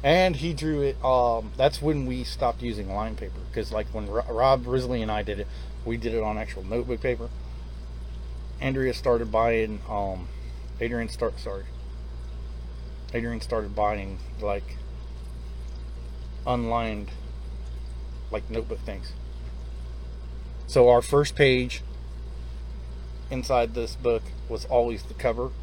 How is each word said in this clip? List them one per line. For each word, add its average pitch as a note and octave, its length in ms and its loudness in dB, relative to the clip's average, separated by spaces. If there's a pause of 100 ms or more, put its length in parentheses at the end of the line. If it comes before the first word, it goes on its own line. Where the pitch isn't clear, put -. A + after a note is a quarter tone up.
And F3 300 8
he D3+ 180 0
drew D3 300 0
it, C3+ 220 2
um, A#2+ 520 4
that's C#3 240 4
when D3 260 2
we B2+ 180 -2
stopped - 360 0
using G#2 320 -2
line G#2+ 220 -2
paper, F#2+ 240 -6 (140)
'cause, G#2+ 180 -2
like, G#2+ 240 0
when G#2 160 -4
Ro-, A2+ 180 2
Rob B2 380 6
Risley B2 340 2
and A2 120 0
I G#2+ 100 0
did G2+ 160 -2
it, G2+ 80 -4 (380)
we A#2 120 0
did A#2 160 -2
it A2+ 120 2
on G#2+ 120 0
actual G#2 280 -6
notebook A#2 360 -2
paper. A#2 280 0 (1300)
Andrea C3 340 2
started A#2 360 4
buying, A2 580 4
um, G2 380 -2 (540)
Adrian A#2 280 0
start-, - 300 -2
sorry. G2 280 -6 (1500)
Adrian A#2 260 -2
started G#2+ 360 -2
buying, G2+ 420 0 (220)
like, G2+ 360 -2 (1700)
unlined, A#2 680 0 (1200)
like, G#2+ 180 -4
notebook A2 300 -2
things. G2 320 -6 (1500)
So B2 220 8
our B2 140 10
first C#3+ 340 4
page B2+ 440 6 (1500)
inside B2 440 4
this A#2 200 -2
book A#2 300 2 (240)
was A2+ 160 -4
always A#2+ 400 4
the - 100 -10
cover. B2 360 0 (120)